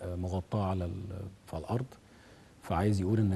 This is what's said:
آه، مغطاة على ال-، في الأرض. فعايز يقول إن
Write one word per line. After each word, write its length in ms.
آه، 140
مغطاة 500
على 180
ال-، 180
في 100
الأرض. 300
فعايز 380
يقول 180
إن 180